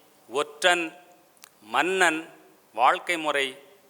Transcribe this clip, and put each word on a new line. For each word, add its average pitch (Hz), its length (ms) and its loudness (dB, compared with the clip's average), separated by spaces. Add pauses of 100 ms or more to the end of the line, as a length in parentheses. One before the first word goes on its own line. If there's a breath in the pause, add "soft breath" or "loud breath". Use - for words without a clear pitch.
(300)
ஒற்றன், 165 720 -2 (640)
மன்னன், 160 640 0 (440)
வாழ்க்கை 165 440 2
முறை, 139 440 -4 (280)